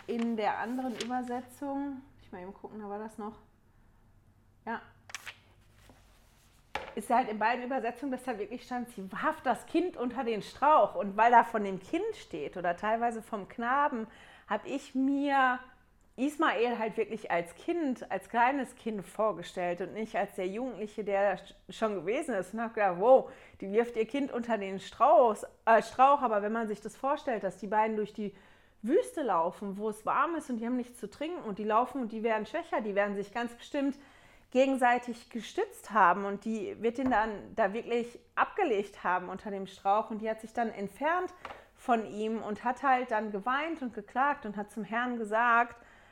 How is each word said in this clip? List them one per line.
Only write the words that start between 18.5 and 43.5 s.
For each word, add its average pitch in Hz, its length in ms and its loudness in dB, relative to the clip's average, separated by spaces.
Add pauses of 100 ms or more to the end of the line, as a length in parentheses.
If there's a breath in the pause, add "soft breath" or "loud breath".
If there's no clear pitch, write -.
Kind 214 320 -8
vorgestellt 175 760 -4
und - 140 -6
nicht 220 220 -8
als 202 180 -2
der 185 140 -4
Jugendliche, 214 560 -8
der 196 340 2
sch-, - 160 -20 (160)
schon 214 240 -2
gewesen 220 400 -2
ist. 185 180 -4
Und 220 80 -6
hab 226 140 -6
gedacht, 196 240 2
"Wow, 247 320 8 (300 loud breath)
die 196 100 -8
wirft 233 260 2
ihr 220 100 0
Kind 277 260 -4
unter 233 260 -2
den 190 220 -6
Strauß, 247 640 4 (200)
äh, 226 160 8
Strauch." 277 400 6
Aber 220 200 2
wenn 208 100 -2
man 226 140 -2
sich 208 140 -6
das - 160 -12
vorstellt, 269 480 -2
dass 185 140 -4
die 208 100 -10
beiden 220 280 2
durch 208 160 -2
die 208 220 -6 (480 soft breath)
Wüste 339 400 2
laufen, 190 560 0
wo 214 100 -4
es 214 160 -8
warm 277 300 2
ist 302 160 -6
und 233 80 -4
die 233 80 -6
haben 247 100 -2
nichts 240 220 -8
zu - 100 -10
trinken 320 360 -8
und 202 140 -6
die 214 60 -6
laufen 233 360 2
und 220 100 -4
die 220 140 -6
werden 220 220 0
schwächer, 330 340 -4
die 208 160 -4
werden 202 180 2
sich 202 180 -6
ganz 233 220 -6
bestimmt 277 420 -2 (540 loud breath)
gegenseitig 247 800 2
gestützt - 600 -6
haben 202 340 6
und 202 220 -6
die 214 340 -6
wird 233 180 0
ihn 262 120 0
dann 220 200 4 (240)
da 202 200 2
wirklich 233 440 -4 (160)
abgelegt 240 720 0
haben 180 240 0
unter 190 220 -8
dem 196 160 -6
Strauch 208 440 0
und 214 100 -6
die 220 100 -2
hat 220 100 -6
sich - 140 -16
dann 233 160 0
entfernt 311 640 -2 (420 loud breath)
von 226 300 0
ihm 214 360 -4
und 208 220 -8
hat - 180 -2
halt 254 280 2
dann 214 200 0
geweint 269 520 -2